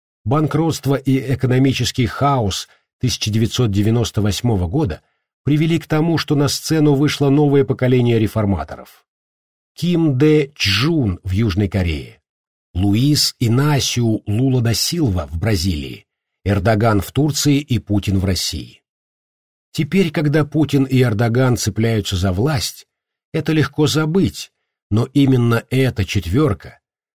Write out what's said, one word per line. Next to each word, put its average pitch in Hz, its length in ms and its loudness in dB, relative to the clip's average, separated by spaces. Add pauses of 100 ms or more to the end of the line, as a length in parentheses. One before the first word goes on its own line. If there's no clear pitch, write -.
(240)
Банкротство 151 680 0
и 131 400 0
экономический 127 720 0
хаос 123 640 -2 (320)
тысяча - 320 -4
девятьсот 110 400 0
девяносто 104 500 0
восьмого 101 460 -2
года 98 340 -4 (420)
привели 156 360 0
к - 80 -12
тому, 156 320 0
что - 160 -2
на 139 120 2
сцену 151 460 2
вышло 143 380 2
новое 143 320 4
поколение 123 560 2
реформаторов. 101 840 -4 (720)
Ким 165 460 0
Дэ 151 340 4
Чжун 110 720 -2
в 95 80 -6
Южной 101 380 0
Корее, 82 520 -4 (540)
Луис 110 640 0
Инасиу 123 880 0
Лула 127 340 0
да 113 140 0
Силва 107 500 -2
в 78 140 -8
Бразилии, 82 640 -4 (400)
Эрдоган 104 560 2
в - 100 -10
Турции 143 460 0
и 131 220 -2
Путин 98 400 0
в 92 60 -2
России. - 580 -6 (880)
Теперь, 165 400 0
когда 151 340 0
Путин 147 380 0
и 135 180 2
Эрдоган 120 560 2
цепляются 110 580 -2
за 92 160 0
власть, 110 540 -4 (480)
это 160 200 -2
легко 151 340 0
забыть, 156 640 -2 (400)
но 113 200 0
именно 120 600 2
эта 127 340 0
четвёрка 104 760 -2 (400)